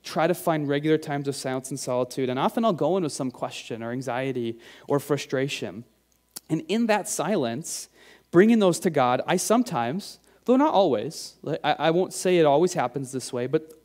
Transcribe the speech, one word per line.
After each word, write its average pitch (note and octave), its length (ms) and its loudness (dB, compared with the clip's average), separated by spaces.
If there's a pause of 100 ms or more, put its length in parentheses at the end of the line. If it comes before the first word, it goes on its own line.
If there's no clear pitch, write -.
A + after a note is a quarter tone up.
try E3 260 0
to F3 60 2
find D#3 340 -2
regular D3 280 2
times D3 300 -4
of C3+ 80 -2
silence C3+ 360 -6
and C3+ 100 -8
solitude, B2+ 480 -2
and B2+ 100 -2
often A3 260 0
I'll A3 80 4
go D#3 240 0
in E3+ 60 0
with D3 80 -2
some C3 220 -6
question A#2 500 -10
or A#2 80 -6
anxiety B2+ 640 -4 (300)
or C#3+ 140 2
frustration. C3+ 840 -4 (640)
And D#3 200 -2
in A3+ 180 0
that G#3 220 0
silence, D3 800 -4 (420)
bringing A3 300 8
those F3+ 200 4
to F#3+ 100 0
God, C3 360 2
I E3 100 2
sometimes, F#3 840 -2 (240)
though B3 100 4
not C#4+ 180 4
always, D3 680 0
like, D3 220 -6
I, D3 80 2
I D3+ 180 2
won't F3 220 0
say F3+ 260 2
it D#3+ 80 8
always D#3 280 4
happens C3+ 360 -4
this C3 220 -8
way, B2 160 -4
but D#3 240 -2 (120)